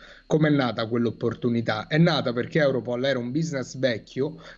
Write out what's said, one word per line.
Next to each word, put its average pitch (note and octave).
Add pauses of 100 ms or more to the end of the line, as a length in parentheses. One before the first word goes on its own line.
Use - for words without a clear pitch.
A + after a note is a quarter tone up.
(260)
com'è D#3
nata A#2+
quell'opportunità? A#2
È D3+
nata D3+
perché A#2+
Europol B2
era C3+
un A#2+
business C#3
vecchio B2+ (160)